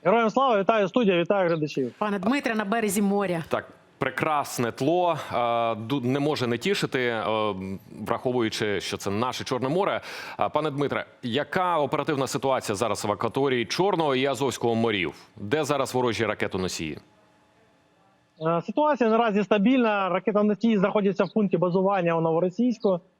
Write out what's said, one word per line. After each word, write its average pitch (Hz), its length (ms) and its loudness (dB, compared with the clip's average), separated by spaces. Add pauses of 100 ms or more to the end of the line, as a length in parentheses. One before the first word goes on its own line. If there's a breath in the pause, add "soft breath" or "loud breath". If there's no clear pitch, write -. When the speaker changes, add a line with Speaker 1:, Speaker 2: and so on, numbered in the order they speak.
Speaker 1:
Героям 220 260 4
слава, 247 300 4
вітаю 202 280 2
студія, 196 300 2
вітаю 175 320 2
глядачів. 151 480 -2
Speaker 2:
Пане 202 220 -2
Дмитре, 233 360 -2
на 214 100 -2
березі 214 360 0
моря. 196 480 0
Speaker 3:
Так, - 240 -4 (240)
прекрасне 135 760 0
тло, 170 460 2 (160 loud breath)
е, - 20 -2 (400)
ду-, 120 300 -4
не 131 140 0
може 143 280 0
не 117 100 0
тішити, 160 420 -2
е, 117 240 -2 (800)
враховуючи, 110 760 -2
що - 160 -6
це - 140 -4
наше 113 320 -2
Чорне 127 260 -2
море. 160 320 0 (380 loud breath)
Е, 104 100 0
пане 151 220 -2
Дмитре, 135 340 -4 (180)
яка 156 560 0
оперативна 143 480 -2
ситуація 127 480 -2
зараз 104 300 -2
в 104 60 0
акваторії 120 540 0
Чорного 165 500 0
і 131 100 0
Азовського 127 500 -2
морів? 104 380 0 (240)
Де 104 260 -2
зараз 131 300 -2
ворожі 117 320 0
ракетоносії? 92 720 -4 (1400)
Speaker 1:
Е, 165 240 0
ситуація 277 440 2
наразі 220 340 2
стабільна. 214 680 2
Ракетоносії 208 680 2
знаходяться 196 460 2
в 175 100 -4
пункті 202 240 2
базування 180 600 2
у 165 40 0
Новоросійську. 180 760 0 (200)